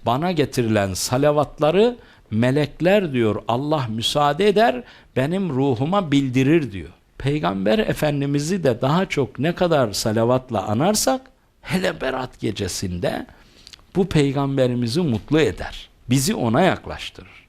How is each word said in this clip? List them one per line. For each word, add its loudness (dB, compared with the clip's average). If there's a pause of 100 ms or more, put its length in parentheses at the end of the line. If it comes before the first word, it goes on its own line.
"Bana 0
getirilen 0
salavatları 0 (340)
melekler," 2
diyor, 2
"Allah 0
müsaade 0
eder, 2 (340)
benim -2
ruhuma 0
bildirir," 2
diyor. -10 (280)
Peygamber 0
Efendimiz'i -2
de 2
daha 0
çok -4
ne -2
kadar 2
salavatla 0
anarsak, 0 (420)
hele -4
Berat -6
gecesinde -4 (680)
bu 0
peygamberimizi 0
mutlu 0
eder. -4 (220)
Bizi 2
ona 0
yaklaştırır. -4